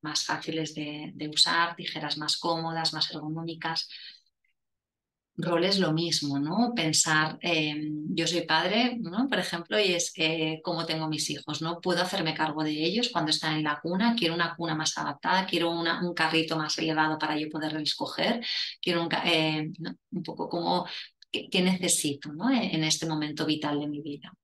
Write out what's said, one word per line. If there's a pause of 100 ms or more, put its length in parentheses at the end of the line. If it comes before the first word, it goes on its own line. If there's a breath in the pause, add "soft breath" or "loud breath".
más
fáciles
de,
de
usar,
tijeras
más
cómodas,
más
ergonómicas. (1500 loud breath)
Roles
lo
mismo,
¿no?
Pensar,
em,
yo
soy
padre,
¿no?
Por
ejemplo,
y
es
que,
¿cómo
tengo
mis
hijos?
¿No?
¿Puedo
hacerme
cargo
de
ellos
cuando
están
en
la
cuna?
¿Quiero
una
cuna
más
adaptada?
¿Quiero
una,
un
carrito
más
elevado
para
yo
poderles
coger? (380 loud breath)
¿Quiero
un
ca-,
eh,
no? (180)
Un
poco
como, (440 loud breath)
¿qué,
qué
necesito,
¿no?
En,
en
este
momento
vital
de
mi
vida. (120)